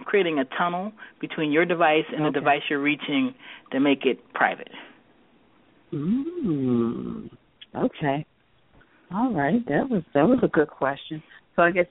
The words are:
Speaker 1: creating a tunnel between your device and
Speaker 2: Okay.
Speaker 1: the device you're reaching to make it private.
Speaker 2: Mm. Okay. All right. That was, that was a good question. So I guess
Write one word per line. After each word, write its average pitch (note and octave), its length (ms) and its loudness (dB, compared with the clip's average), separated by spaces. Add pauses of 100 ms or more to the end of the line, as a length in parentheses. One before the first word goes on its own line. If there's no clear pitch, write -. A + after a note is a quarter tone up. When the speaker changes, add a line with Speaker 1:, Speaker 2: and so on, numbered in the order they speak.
Speaker 1:
creating F3 320 2
a C3 80 0 (100)
tunnel F3+ 360 -4 (280)
between D#3 320 -4
your E3 140 4
device E3 440 2
and D3 180 -4
Speaker 2:
Okay. D3 40 0
Speaker 1:
the C#3 80 -2
device C#3+ 300 2
you're C#3+ 100 -2
reaching C#3+ 540 0 (380)
to C3+ 80 0
make C#3 260 2
it A#2+ 140 0 (160)
private. - 340 0 (1200)
Speaker 2:
Mm. D3 1400 -2 (460)
Okay. D3+ 500 -2 (840)
All A#3 220 0
right. E3+ 340 0
That G#3+ 220 0
was, G3 140 -2 (100)
that C#3+ 140 4
was B3+ 160 4
a F3 40 4
good D3+ 220 2
question. C#3 520 -6 (340)
So F3+ 60 4
I E3+ 100 6
guess F3 200 2